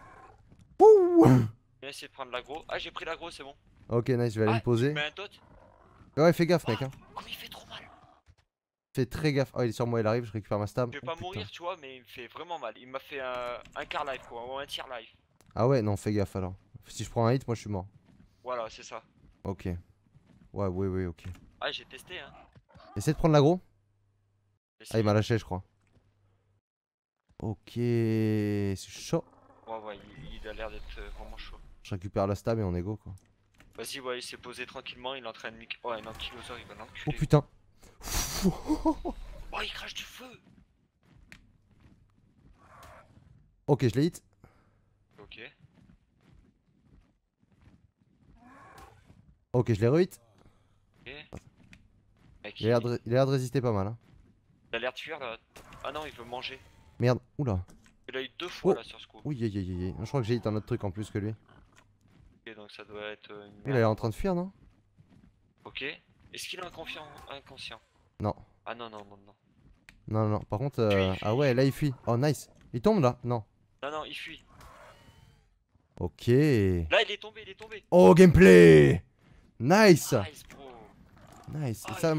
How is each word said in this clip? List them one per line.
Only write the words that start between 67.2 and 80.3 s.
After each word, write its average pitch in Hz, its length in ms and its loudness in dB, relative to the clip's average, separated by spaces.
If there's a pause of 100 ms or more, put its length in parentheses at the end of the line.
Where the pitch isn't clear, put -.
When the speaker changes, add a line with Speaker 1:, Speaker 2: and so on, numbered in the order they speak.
Speaker 2:
inconscient ? 131 500 -16 (400)
Speaker 1:
Non. 104 140 -2 (320)
Speaker 2:
Ah 110 80 -8
non, 117 160 -12
non, 107 140 -16
non, 101 120 -20
non. 101 180 -20 (760)
Speaker 1:
Non, 110 160 0
non, 107 40 0
non. 104 120 -2
Par - 180 -8
contre, 135 220 -6
euh, 107 100 2 (220)
Speaker 2:
Fuis, 92 60 -6
fuis, - 80 -8
Speaker 1:
ah 107 80 0
ouais, 143 140 2
Speaker 2:
fuis. 123 80 2
Speaker 1:
là 131 80 4
il 135 80 2
fuit. 139 220 -4 (120)
Oh, 117 100 0
nice. 139 340 -2 (220)
Il 127 80 -6
tombe 208 220 2
là ? 123 220 2
Non. 120 200 -4 (380)
Speaker 2:
Non, 139 80 -8
non, 156 140 -8
il 139 100 -14
fuit. - 300 -16 (1600)
Speaker 1:
Ok. - 280 -8
Speaker 2:
Là, 117 720 2
il 214 80 -4
est - 120 -8
tombé, 220 200 -18
il 196 80 -18
est 190 80 -16
tombé. - 320 -18
Speaker 1:
Oh, 180 240 10
gameplay ! 87 880 12 (560)
Nice ! 180 520 6
Speaker 2:
Nice, 101 380 -2